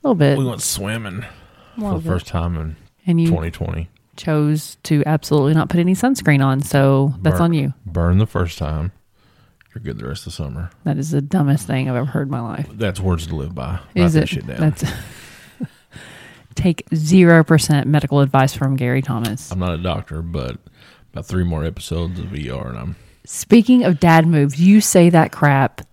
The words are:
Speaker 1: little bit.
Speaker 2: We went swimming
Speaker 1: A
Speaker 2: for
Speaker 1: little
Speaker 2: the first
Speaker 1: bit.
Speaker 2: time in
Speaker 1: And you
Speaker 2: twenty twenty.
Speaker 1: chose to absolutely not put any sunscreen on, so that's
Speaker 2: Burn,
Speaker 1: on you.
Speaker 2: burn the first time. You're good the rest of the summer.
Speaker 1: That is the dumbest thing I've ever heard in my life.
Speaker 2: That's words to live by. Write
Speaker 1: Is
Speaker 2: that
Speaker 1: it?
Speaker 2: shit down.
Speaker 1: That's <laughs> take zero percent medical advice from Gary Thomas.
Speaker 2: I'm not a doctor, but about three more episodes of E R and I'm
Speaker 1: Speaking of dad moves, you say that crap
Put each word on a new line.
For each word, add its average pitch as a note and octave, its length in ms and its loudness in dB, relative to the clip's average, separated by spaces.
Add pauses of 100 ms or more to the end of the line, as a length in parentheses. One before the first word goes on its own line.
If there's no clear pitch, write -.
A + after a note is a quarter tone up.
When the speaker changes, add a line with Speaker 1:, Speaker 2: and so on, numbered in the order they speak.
Speaker 1:
little B3 60 4
bit. C#3+ 240 4
Speaker 2:
We C3+ 60 0
went A#2+ 180 -6
swimming G#2 600 -6
Speaker 1:
A - 40 -18 (480)
Speaker 2:
for A#3 40 -10
Speaker 1:
little G3+ 200 -4
Speaker 2:
the D#3+ 80 -8
first F2+ 180 -2
Speaker 1:
bit. - 60 -16
Speaker 2:
time E2+ 240 -4
in D#2+ 200 -8 (300)
Speaker 1:
And E3+ 140 2
you E3 80 2
Speaker 2:
twenty E2+ 220 -2
twenty. E2 380 -6 (280)
Speaker 1:
chose D3+ 680 -2
to D3 220 0
absolutely D3+ 480 0
not D#3+ 140 0
put E3+ 120 0
any F3 140 2
sunscreen E3 500 2
on, C3+ 180 0
so C#3 580 2
that's F#2+ 180 0
Speaker 2:
Burn, - 40 2
Speaker 1:
on E3+ 100 2
you. C#3 220 -2 (120)
Speaker 2:
burn F2 320 2
the G#2+ 80 2
first - 320 -4
time. D#2 340 -6 (800)
You're - 80 -14
good B1 160 -10
the G#1 80 -12
rest C#2+ 140 -10
of - 60 -16
the E2+ 100 -12
summer. D#2+ 340 -10 (140)
Speaker 1:
That D3 140 -2
is D3 120 -6
the C#3+ 100 0
dumbest C#3+ 460 0
thing C3 240 -4
I've B2 60 -2
ever B2 100 -2
heard C#3 220 -4
in - 20 -6
my B2+ 100 -4
life. A#2 300 -8
Speaker 2:
That's G2+ 300 -6
words F2 260 -2
to E2 80 -8
live D2+ 220 -8
by. B1+ 160 -8
Write F2+ 80 -6 (160)
Speaker 1:
Is F3 180 4
Speaker 2:
that D3+ 100 4
Speaker 1:
it? - 40 -6
Speaker 2:
shit - 180 -8
down. - 140 -8
Speaker 1:
That's D#3 240 0
<laughs> - 80 -4 (1600)
take - 300 -2 (100)
zero E3 480 6
percent D3 460 2
medical D3 320 2
advice C3+ 340 2
from C3+ 220 -2
Gary B2+ 260 -2
Thomas. A#2 480 -6
Speaker 2:
I'm F#2 80 -6
not F2+ 160 -2
a E2 80 -8
doctor, E2 400 -6
but D#2 360 -8 (540)
about - 140 -12
three F#2 180 -2
more D#2+ 200 -2
episodes E2+ 560 -6
of - 140 -10
E C#2+ 160 -8
R C2 180 -10
and A#1 100 -12
I'm D#2+ 180 -10 (300)
Speaker 1:
Speaking A#3+ 580 4
of F3 160 2
dad E3 280 6
moves, C#3+ 320 2
you G3+ 220 8
say F3 280 6
that E3 220 4
crap C#3 480 2 (120)